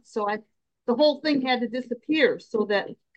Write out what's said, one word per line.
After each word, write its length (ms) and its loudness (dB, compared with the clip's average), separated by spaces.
So 260 -6
I, 80 -4
the 80 0
whole 240 4
thing 220 0
had 200 0
to 60 -2
disappear, 720 0
so 300 -4
that 180 0